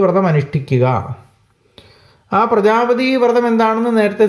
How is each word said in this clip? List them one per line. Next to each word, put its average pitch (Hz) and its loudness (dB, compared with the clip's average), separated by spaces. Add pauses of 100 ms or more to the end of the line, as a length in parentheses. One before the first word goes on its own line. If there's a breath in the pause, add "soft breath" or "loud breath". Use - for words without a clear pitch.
വ്രതം 185 0
അനുഷ്ഠിക്കുക. 135 -2 (1500 soft breath)
ആ - 2 (120)
പ്രജാപതി 233 0 (140)
വ്രതം 240 2
എന്താണെന്ന് 226 0
നേരത്തെ 208 0